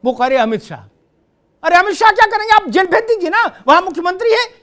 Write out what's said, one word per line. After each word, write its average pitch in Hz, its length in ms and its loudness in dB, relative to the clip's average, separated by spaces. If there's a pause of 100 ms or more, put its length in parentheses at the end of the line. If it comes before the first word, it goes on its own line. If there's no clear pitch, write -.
वो 247 80 -2
कह 247 140 -2
रहे 262 120 0
अमित 220 240 -2
शाह, 123 200 -18 (800)
अरे 339 140 2
अमित 381 180 2
शाह 440 180 2
क्या 440 160 2
करेंगे, 427 260 0
आप 415 160 2
जेल 370 160 0
भेज 440 180 0
दीजिए 427 260 -2
ना, 440 140 0 (240)
वहां 320 160 4
मुख्यमंत्री 370 480 -4
है 466 140 0 (160)